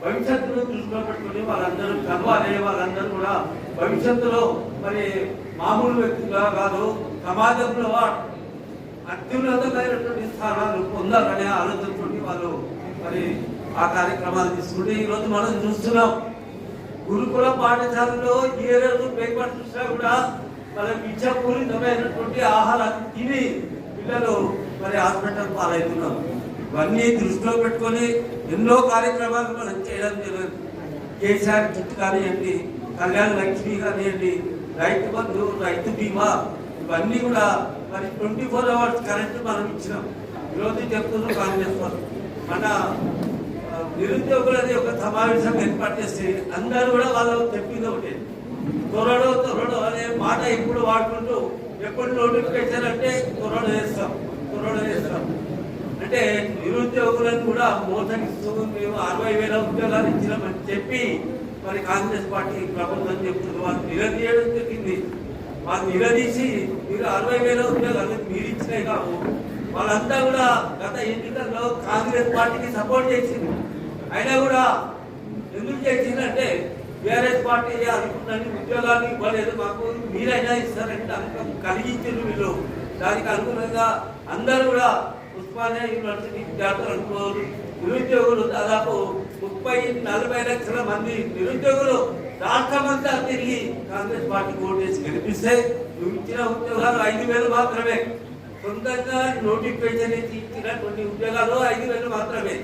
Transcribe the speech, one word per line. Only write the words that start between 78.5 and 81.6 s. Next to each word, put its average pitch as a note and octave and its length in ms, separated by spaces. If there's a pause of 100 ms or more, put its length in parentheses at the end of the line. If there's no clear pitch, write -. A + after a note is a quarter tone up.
ఉద్యోగాలు A#3+ 420
ఇవ్వలేదు A3 520
మాకు, A3+ 380 (180)
మీరైనా A#3+ 420
ఇస్తారంటే A3 500
నమ్మకం - 640